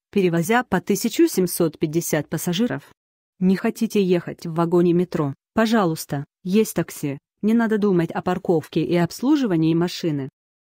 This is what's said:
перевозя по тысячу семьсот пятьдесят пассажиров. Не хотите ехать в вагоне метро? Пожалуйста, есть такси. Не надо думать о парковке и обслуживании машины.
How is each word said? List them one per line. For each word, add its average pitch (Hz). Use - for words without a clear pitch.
перевозя 180
по 185
тысячу 233
семьсот 175
пятьдесят 156
пассажиров. 175
Не 185
хотите 220
ехать 175
в 165
вагоне 175
метро? 170
Пожалуйста, 190
есть 208
такси. 147
Не 214
надо 220
думать 185
о 185
парковке 180
и 170
обслуживании 175
машины. 165